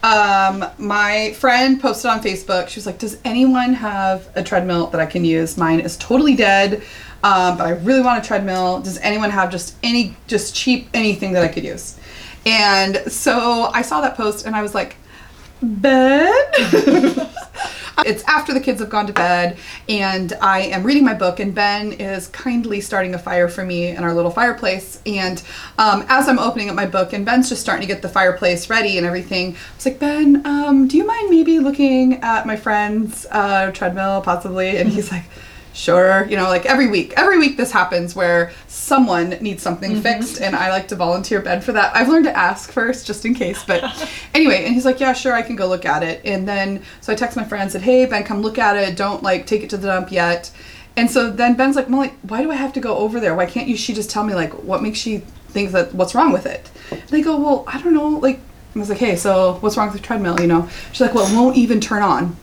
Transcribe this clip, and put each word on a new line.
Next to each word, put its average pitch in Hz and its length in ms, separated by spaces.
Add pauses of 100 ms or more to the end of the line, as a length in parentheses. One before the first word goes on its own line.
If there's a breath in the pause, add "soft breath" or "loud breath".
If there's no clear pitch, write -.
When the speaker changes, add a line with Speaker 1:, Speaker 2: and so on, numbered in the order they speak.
Speaker 1:
um, 196 600 (140)
my 208 560
friend 262 460
posted 240 300
on 220 120
Facebook. 190 460
She - 100
was 202 80
like, 185 120
"Does 214 260
anyone 254 500
have 196 600
a 185 80
treadmill 175 460
that 165 120
I 160 60
can 175 200
use? 160 320
Mine 165 220
is 170 180
totally 269 360
dead, 196 480 (400 loud breath)
um, 185 360
but - 80
I 233 60
really 202 280
want 247 240
a - 20
treadmill. 185 540
Does 185 180
anyone 208 320
have 190 200
just 180 320
any, 233 340 (100)
just 208 280
cheap 254 400
anything 202 380
that 180 120
I 165 40
could - 160
use?" 170 320 (500 loud breath)
And 196 500 (160)
so 233 600
I 240 80
saw 302 180
that 269 160
post, 214 300
and 220 100
I 214 60
was 208 120
like, - 220 (680 loud breath)
"Ben?" 262 680 (180)
<laughs> 330 800 (800 loud breath)
It's 214 200
after 302 280
the 262 60
kids 220 200
have 208 80
gone 208 200
to 202 40
bed, 175 460 (280 loud breath)
and 190 540
I 190 200
am 190 240
reading 285 200
my 226 80
book, 180 260
and 202 160
Ben 208 380
is 196 360
kindly 233 520
starting 190 340
a 175 40
fire 175 280
for 175 160
me 175 260
in 170 140
our 170 120
little 170 160
fireplace. 220 720
And, 190 380 (340 loud breath)
um, 208 320
as 269 180
I'm 254 120
opening 226 320
up 185 60
my 196 100
book, 185 260
and 202 140
Ben's 247 240
just 247 100
starting 190 260
to 190 60
get 175 80
the 185 80
fireplace 180 600
ready 208 260
and 175 100
everything, 180 460
I - 240
was - 80
like, 262 140
"Ben, 294 480
um, 285 420
do 277 80
you 403 100
mind 440 220
maybe 320 300
looking 262 640
at 220 240
my 214 100
friend's, 214 760
uh, 196 420
treadmill, 190 500
possibly?" 185 560
And 180 100
he's 214 240
like, 175 120 (500 loud breath)
"Sure." 190 560
You 202 80
know, 190 100
like, 180 160
every 262 220
week, 202 320
every 381 200
week 285 200
this 247 120
happens 175 460
where 175 340 (160 loud breath)
someone 180 640 (100)
needs 202 220
something 196 300
Speaker 2:
Mm-hmm. 214 100
Speaker 1:
fixed, 233 380
and - 160
I 185 140
like 190 180
to 202 80
volunteer 180 440
Ben 190 200
for 220 120
that. 202 220
I've 175 140
learned 320 160
to - 120
ask 190 360
first, 247 340
just 208 180
in 226 100
case, 190 300
but 175 200 (360 loud breath)
Speaker 2:
<laughs> - 140
Speaker 1:
anyway, 285 300
and 240 100
he's 247 100
like, 254 140
"Yeah, 262 140
sure, 254 200
I 233 100
can 233 120
go 196 140
look 180 160
at 151 180
it." 165 220
And 190 240
then, 196 340 (180 loud breath)
so - 120
I 214 40
text 240 200
my 226 80
friend, 202 260
said, 185 120
"Hey, 254 220
Ben, 214 200
come 208 180
look 220 160
at 208 180
it. 190 200
Don't, 202 260
like, 185 240
take 214 160
it - 80
to 208 60
the 196 100
dump 185 240
yet." 175 400 (460 loud breath)
And 233 120
so 233 220
then 240 240
Ben's 269 220
like, 262 120
"Molly, 262 240 (100)
why 220 200
do 320 80
I 294 60
have 269 160
to 269 80
go 214 160
over 214 240
there? 170 160
Why 180 100
can't 240 220
you, 233 80
she - 180
just 214 160
tell 247 140
me, 208 100
like, 165 160 (140)
what 185 180
makes 214 160
she 214 200 (320)
think 202 200
that, 180 240
what's 180 220
wrong 285 160
with 185 140
it?" - 220 (220 loud breath)
And - 100 (120 loud breath)
I 302 80
go, 311 160
"Well, 285 320
I 269 120
don't 339 140
know, 302 140
like," 277 320 (340)
I 220 60
was 202 80
like, 202 100
"Hey, 226 160
so 185 460
what's 214 160
wrong 214 160
with 196 80
the - 60
treadmill, 180 340
you 175 80
know?" 170 200 (220 loud breath)
She's - 100
like, 247 140
"Well, 214 180
it 226 40
won't 254 200
even 233 240
turn 208 220
on." 175 400